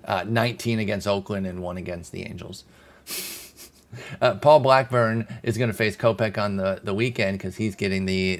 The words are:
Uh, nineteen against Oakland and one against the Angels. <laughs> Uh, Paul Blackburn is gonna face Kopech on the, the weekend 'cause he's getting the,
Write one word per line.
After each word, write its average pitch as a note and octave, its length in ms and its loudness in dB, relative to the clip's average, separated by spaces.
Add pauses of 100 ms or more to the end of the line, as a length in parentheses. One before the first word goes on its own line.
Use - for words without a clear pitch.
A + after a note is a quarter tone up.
Uh, F#2+ 240 -2
nineteen A#2 520 0
against G2+ 280 -2
Oakland G2 400 0
and F2+ 140 -8
one F2+ 160 -6
against F2 340 -10
the F#2 120 -8
Angels. F2+ 420 -12 (420)
<laughs> - 360 -10 (800)
Uh, B2 140 4
Paul D3 240 8
Blackburn B2 680 4 (180)
is A2 140 -2
gonna A#2+ 140 2
face G#2+ 240 0
Kopech A2 420 2
on G#2 200 0
the, F#2+ 260 -2
the G2+ 100 -2
weekend G#2 460 0
'cause F#2 160 -8
he's A2 180 -2
getting F#2+ 320 -2
the, F#2 340 0